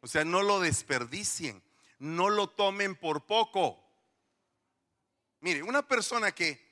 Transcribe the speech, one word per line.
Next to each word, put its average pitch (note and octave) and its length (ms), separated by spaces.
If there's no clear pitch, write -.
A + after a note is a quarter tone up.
O B2 60
sea, D#3 160
no F3+ 200
lo G3+ 160
desperdicien, C#3 1000
no E3 300
lo G#3 200
tomen G3 460
por D3+ 300
poco. G3 580
Mire, D#3 220
una C4 240
persona A3+ 440
que D#3 400